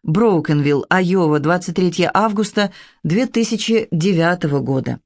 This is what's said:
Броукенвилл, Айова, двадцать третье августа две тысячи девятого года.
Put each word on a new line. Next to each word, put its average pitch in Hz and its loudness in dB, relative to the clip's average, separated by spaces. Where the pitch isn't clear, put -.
Броукенвилл, 156 0
Айова, 175 2
двадцать 175 -2
третье 175 0
августа 208 -2
две 214 0
тысячи 226 -2
девятого 165 0
года. 123 -4